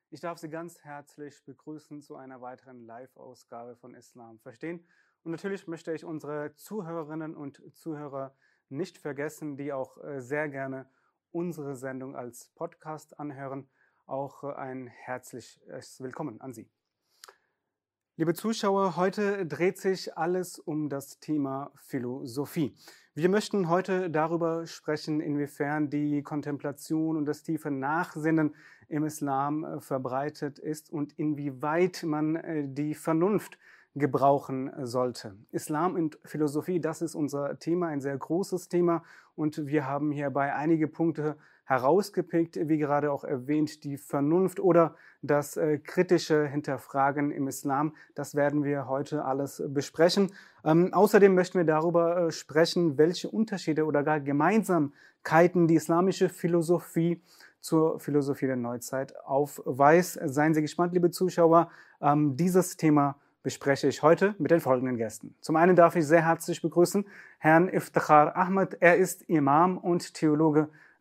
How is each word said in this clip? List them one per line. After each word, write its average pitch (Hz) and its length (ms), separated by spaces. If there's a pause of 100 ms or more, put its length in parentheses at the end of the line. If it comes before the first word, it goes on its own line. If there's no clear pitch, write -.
Ich 143 100
darf 170 180
Sie 165 120
ganz 165 340
herzlich 143 640
begrüßen 147 560
zu 147 160
einer 131 240
weiteren 123 440
Live-Ausgabe 120 920
von 127 180
Islam 113 440
verstehen. 160 440 (400)
Und 165 80
natürlich 196 340
möchte 165 280
ich 156 100
unsere 151 520
Zuhörerinnen 160 840
und 139 240 (120)
Zuhörer 139 600 (320)
nicht 151 300
vergessen, 147 580
die 143 160
auch, 131 320
äh, 143 160
sehr 147 300
gerne 135 360 (460)
unsere 156 460
Sendung 131 400
als 123 380
Podcast 156 640
anhören, 139 520 (360)
auch, 139 380
äh, 139 120
ein 131 320
herzliches - 1120
Willkommen 131 400
an 131 100
Sie. 110 180 (1500)
Liebe 160 160
Zuschauer, 196 640
heute 196 480
dreht 165 320
sich - 400
alles 180 420
um 151 300
das 139 300
Thema 139 560
Philosophie. 135 1000 (400)
Wir 160 140
möchten 202 400
heute 185 400
darüber 165 560
sprechen, 151 560
inwiefern 147 680
die 147 320
Kontemplation 147 920
und 147 100
das 147 180
tiefe 156 260
Nachsinnen 156 840 (320)
im 151 160
Islam, 147 600
äh, 151 180
verbreitet 139 760
ist - 340
und 147 220
inwieweit 151 880
man, 156 320
äh, 160 320
die 147 280
Vernunft 170 640 (360)
gebrauchen 139 760 (120)
sollte. 123 520 (160)
Islam 156 420
und 160 300
Philosophie, 151 560
das 156 240
ist 160 100
unser 143 460
Thema, 170 300
ein 143 120
sehr 139 160
großes 175 500
Thema. 170 360 (320)
Und 151 320
wir 143 180
haben 143 260
hierbei 139 440
einige 156 320
Punkte 151 500 (280)
herausgepickt, 165 1000
wie 151 120
gerade 147 320
auch 139 120
erwähnt, 147 600
die 139 140
Vernunft 165 600
oder 170 360 (260)
das, 147 360
äh, 151 200
kritische 165 720
Hinterfragen 143 840
im 139 160
Islam. 143 480 (200)
Das - 180
werden 147 300
wir 139 240
heute 139 380
alles 135 420
besprechen. 170 640 (340)
Ähm, 170 260
außerdem 196 440
möchten 180 240
wir 170 60
darüber, 165 520
äh, 170 140
sprechen, 160 680
welche 175 320
Unterschiede 175 560
oder 147 180
gar 156 160
Gemeinsamkeiten 165 1500
die 165 80
islamische 175 540
Philosophie 170 920 (400)
zur 160 380
Philosophie 143 480
der 131 80
Neuzeit 123 680
aufweist. 143 1040
Seien 151 280
Sie 156 80
gespannt, 175 320
liebe 175 180
Zuschauer. 165 580 (320)
Ähm, 147 340
dieses 180 400
Thema 147 420 (240)
bespreche 139 460
ich 127 160
heute 170 340
mit - 140
den 165 100
folgenden 127 360
Gästen. - 440
Zum - 160
einen 175 180
darf 170 220
ich 160 80
sehr 160 200
herzlich 165 360
begrüßen 175 440 (340)
Herrn 165 280
Iftikhar 156 680
Ahmed. 185 440
Er 175 140
ist 180 280
Imam 160 540
und - 360
Theologe 151 560 (320)